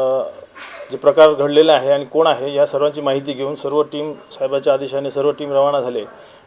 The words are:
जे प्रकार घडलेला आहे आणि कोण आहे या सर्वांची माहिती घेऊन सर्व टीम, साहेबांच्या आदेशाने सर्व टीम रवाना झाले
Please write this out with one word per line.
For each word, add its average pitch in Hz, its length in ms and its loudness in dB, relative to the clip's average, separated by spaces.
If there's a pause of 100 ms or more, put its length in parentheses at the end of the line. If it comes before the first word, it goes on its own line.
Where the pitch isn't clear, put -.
(920)
जे 131 60 -10
प्रकार 151 340 6
घडलेला 147 420 4
आहे 135 180 2
आणि 143 140 0
कोण 156 220 0
आहे 139 280 -2
या 143 100 4
सर्वांची 143 360 -2
माहिती 139 320 -4
घेऊन 135 220 -6
सर्व 143 260 -2
टीम, 147 320 -6
साहेबांच्या 139 600 -4
आदेशाने 139 380 -4
सर्व 143 200 -2
टीम 143 200 -10
रवाना 139 300 0
झाले 120 220 -6 (440)